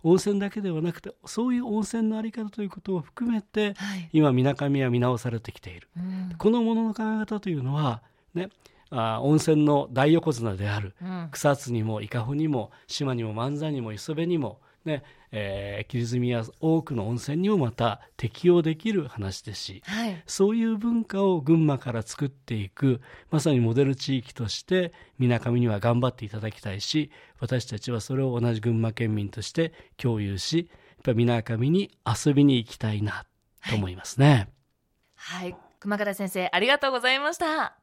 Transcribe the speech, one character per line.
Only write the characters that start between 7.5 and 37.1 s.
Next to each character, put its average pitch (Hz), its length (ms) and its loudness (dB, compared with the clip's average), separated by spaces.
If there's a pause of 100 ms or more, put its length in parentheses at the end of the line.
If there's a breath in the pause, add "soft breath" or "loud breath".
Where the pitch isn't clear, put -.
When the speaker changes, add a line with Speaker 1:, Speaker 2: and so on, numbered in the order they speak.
Speaker 1:
う 131 80 -2
の 135 100 -2
は、 139 300 -2 (300 soft breath)
ね、 185 160 -4 (400 soft breath)
あ 113 320 -2
ー、 - 20 -4
温 151 140 4
泉 151 280 4
の 143 260 4
大 139 220 4
横 165 200 2
綱 117 220 -2
で 101 140 -2
あ 104 100 -2
る 101 220 -8
Speaker 2:
う 175 40 -12
ん。 175 260 -8
Speaker 1:
草 143 240 2
津 123 180 -8
に 110 100 0
も 107 180 -4
伊 104 80 -10
香 120 120 -4
保 131 140 -4
に 156 120 0
も 123 240 -2 (160 soft breath)
島 135 280 -4
に 117 80 -4
も 107 100 -4
万 131 240 -4
座 156 120 -4
に 139 120 -4
も 110 100 -6
磯 107 220 -8
部 160 120 -2
に 175 120 0
も、 120 240 -4 (240 soft breath)
ね、 151 180 -4 (300 soft breath)
え 101 520 -6
ー、 - 60 -16
霧 120 160 -2
島 123 200 0
や 117 180 0 (160)
多 160 200 2
く 156 140 -8
の 107 140 -2
温 120 60 -2
泉 139 240 -4
に 190 100 2
も 208 80 4
ま 123 140 0
た 113 280 -2 (160 loud breath)
適 - 320 -2
用 175 140 8
で 156 160 0
き 220 160 -2
る 151 160 -2
話 95 320 -8
で 110 120 -12
す - 80 -12
し、 98 240 -14
Speaker 2:
は 220 220 -4
い。 180 180 -8
Speaker 1:
そ 196 260 2
う 226 40 0
い 226 80 2
う 226 140 0
文 233 260 0
化 196 200 -2
を 185 180 2
群 160 220 4
馬 143 140 2
か 127 140 -6
ら 113 100 -4
作 - 260 -6
っ - 20 -4
て - 260 -8
い 101 140 -4
く、 131 320 0 (280 loud breath)
ま 151 120 2
さ 156 100 2
に 127 80 6
モ 113 140 4
デ 139 100 4
ル 135 120 2
地 135 240 -2
域 - 140 -12
と 110 140 -6
し - 160 -8
て、 180 300 -2 (260 loud breath)
み 127 80 4
な 120 140 2
か 120 100 -2
み 120 80 2
に 120 80 4
は 104 140 0
頑 120 180 4
張 127 80 2
っ 123 80 -2
て - 100 -14
い 101 40 -10
た 113 100 -8
だ 107 120 -6
き - 100 -18
た 98 120 -8
い 98 60 -8
し、 151 320 -2 (280 loud breath)
私 120 260 -2
た - 140 -8
ち - 120 -6
は 117 80 -2
そ 131 160 -6
れ 135 80 0
を 120 160 0
同 120 140 2
じ 107 80 -2
群 117 140 2
馬 113 180 2
県 113 200 0
民 101 140 -2
と 107 140 -10
し - 100 -10
て 165 220 0 (240 loud breath)
共 113 240 0
有 98 160 -2
し、 165 320 -2
や - 40 -20 (280 soft breath)
っ - 20 -20
ぱ 127 100 2
み 117 120 4
な 120 180 2
か 113 140 -4
み 127 120 2
に 190 220 2 (140)
遊 139 280 2
び 143 120 8
に 139 120 6
行 110 120 -2
き - 80 -16
た 110 160 -2
い 104 80 -2
な - 240 -4 (440)
と 117 60 2
思 101 140 0
い 92 80 -10
ま - 80 -16
す - 160 -2
ね。 135 280 6 (680)
Speaker 2:
は - 240 -12
い。 180 100 -8
は - 0 -
い。 175 80 -14 (240)
熊 202 160 -2
方 202 160 -2
先 190 160 -4
生、 185 240 -2
あ 175 40 2
り 202 100 4
が 285 120 6
と 277 80 0
う 269 40 2
ご 247 100 -2
ざ 254 120 4